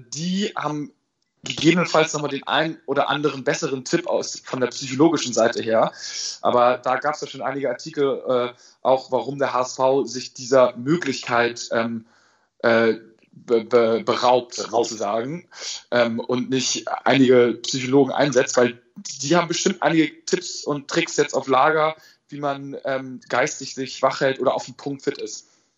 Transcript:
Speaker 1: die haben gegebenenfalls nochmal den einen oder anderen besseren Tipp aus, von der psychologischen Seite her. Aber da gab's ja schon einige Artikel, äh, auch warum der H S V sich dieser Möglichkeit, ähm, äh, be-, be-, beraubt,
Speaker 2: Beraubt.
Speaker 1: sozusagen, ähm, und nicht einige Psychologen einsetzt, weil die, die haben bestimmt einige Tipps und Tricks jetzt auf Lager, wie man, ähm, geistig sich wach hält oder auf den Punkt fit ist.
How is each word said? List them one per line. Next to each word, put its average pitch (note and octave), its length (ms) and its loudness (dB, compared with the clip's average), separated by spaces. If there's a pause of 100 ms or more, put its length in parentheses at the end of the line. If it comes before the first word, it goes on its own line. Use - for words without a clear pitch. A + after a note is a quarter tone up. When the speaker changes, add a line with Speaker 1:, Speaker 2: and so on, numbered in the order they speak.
(140)
Speaker 1:
die F#3 400 -4
haben D3 380 -6 (520)
gegebenenfalls D#3 680 2
nochmal D3 180 -4
den C#3 160 -8
einen D#3+ 400 -2
oder C#3 220 0
anderen C#3+ 340 -2
besseren C3+ 420 -2
Tipp - 220 -2
aus, - 380 -4
von - 160 -6
der B2 80 0
psychologischen C3+ 640 0
Seite A2+ 280 2
her. A2+ 300 2 (500)
Aber B2 380 2
da C3 200 -2
gab's D3 220 -4
ja C#3+ 60 -10
schon C3+ 160 -12
einige C3+ 260 -4
Artikel, C#3 600 -2
äh, B2 240 0 (300)
auch C3 280 0
warum C3 300 -2
der B2 120 -2
H B2 100 0
S B2+ 120 -6
V C3 300 2
sich B2 300 -12
dieser B2 420 4
Möglichkeit, B2 960 -2
ähm, A#2 340 -2 (520)
äh, A#2 360 4 (380)
be-, A#2 320 0
be-, A2+ 400 2
beraubt, B2 520 2
Speaker 2:
Beraubt. - 0 -
Speaker 1:
sozusagen, A2+ 920 -2 (420)
ähm, A#2 300 2
und B2+ 280 -2
nicht B2+ 380 -2 (180)
einige B2 500 6
Psychologen C3 580 2
einsetzt, C3 440 2
weil A#2+ 240 2 (140)
die, - 240 -16 (100)
die E3+ 80 4
haben E3+ 120 2
bestimmt F3+ 340 -2
einige D#3+ 420 2
Tipps - 380 -4
und C#3+ 240 -6
Tricks - 300 -4
jetzt C#3+ 180 0
auf C3 140 -4
Lager, D#3 480 4 (320)
wie C#3+ 100 -14
man, C#3 460 -6
ähm, C3+ 440 -6
geistig C3+ 460 -2
sich B2+ 260 -10
wach C3+ 200 0
hält C3 180 0
oder B2+ 160 0
auf - 120 -6
den B2+ 100 -18
Punkt C#3+ 260 -8
fit C#3+ 160 -4
ist. - 300 -12 (300)